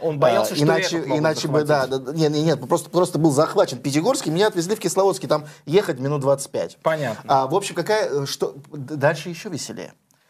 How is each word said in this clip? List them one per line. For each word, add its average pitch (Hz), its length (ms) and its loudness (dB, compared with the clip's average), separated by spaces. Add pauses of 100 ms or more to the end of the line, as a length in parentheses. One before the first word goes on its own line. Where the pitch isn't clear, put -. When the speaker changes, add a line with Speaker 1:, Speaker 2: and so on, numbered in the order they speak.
Speaker 1:
Он 156 160 -2
боялся, 110 360 2
Speaker 2:
А, - 20 -6
Speaker 1:
что 147 80 2
Speaker 2:
иначе, 160 320 2
Speaker 1:
этот 165 100 -4
могут 151 140 0
Speaker 2:
иначе 156 260 0
бы, 151 160 2
да, 147 200 2
Speaker 1:
захватить. 131 240 -4
Speaker 2:
да, 135 60 -6
да, 165 60 -4
нет, 151 140 4
нет, 151 120 0
нет, 139 240 0
просто, 170 220 -2
просто 170 300 2
был 160 100 6
захвачен 151 480 2
Пятигорский, 160 540 0
меня 196 160 2
отвезли 185 260 -2
в 208 60 -4
Кисловодский, 190 480 0
там 151 160 0 (200)
ехать 170 360 0
минут 139 220 -2
двадцать 135 280 0
пять. 92 320 -4
Speaker 1:
Понятно. 147 460 -2
Speaker 2:
А, 135 180 4
в 143 80 -2
общем, 190 220 -2
какая, 170 460 0
э, 135 40 -4
что, - 300 -4 (160)
д-, 147 240 -10
дальше 151 320 0
ещё 170 200 -10
веселее. 113 440 -10 (380)